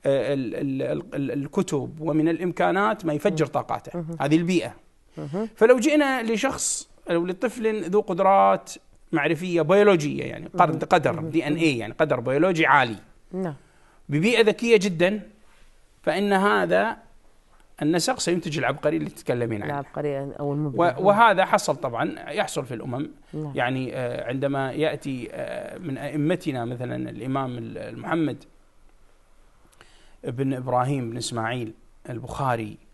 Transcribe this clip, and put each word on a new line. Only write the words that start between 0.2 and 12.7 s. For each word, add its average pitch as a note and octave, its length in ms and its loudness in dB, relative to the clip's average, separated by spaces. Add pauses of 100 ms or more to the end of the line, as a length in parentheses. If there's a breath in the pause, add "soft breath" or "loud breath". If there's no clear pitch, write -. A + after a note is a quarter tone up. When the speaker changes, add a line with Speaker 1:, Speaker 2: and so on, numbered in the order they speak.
Speaker 1:
ال-، C3+ 260 -2
ال-، D3+ 340 -4
ال-، C#3 160 -4
الكتب C#3 680 -4
ومن D#3 300 2
الإمكانات F3+ 760 0
ما D3+ 80 0
يفجر D#3 320 2
Speaker 2:
مم. C3+ 60 -10
Speaker 1:
طاقاته. A#2 480 -6
Speaker 2:
مهم. E3 220 -10
Speaker 1:
هذه D3 140 4
البيئة. E3+ 400 2 (420)
Speaker 2:
مهم. E3 380 -6
Speaker 1:
فلو B3 240 6
جئنا C4+ 440 2
لشخص A3+ 680 -4 (200)
أو E3+ 160 2
لطفل G#3+ 640 -4
ذو G#3 120 4
قدرات G3 680 4 (400)
معرفية E3 500 0
بيولوجية، D#3 640 4
يعني - 240 -10
قدر، - 200 4
Speaker 2:
مهم. D#3+ 120 0
Speaker 1:
قدر D3+ 340 4
Speaker 2:
مهم. D#3+ 160 -6
Speaker 1:
دي D#3 180 0
إن D3 80 0
إيه، D#3 240 2
يعني G#2+ 140 -8
قدر C#3+ 260 2
بيولوجي D#3 460 2
عالي، C3 300 6 (360)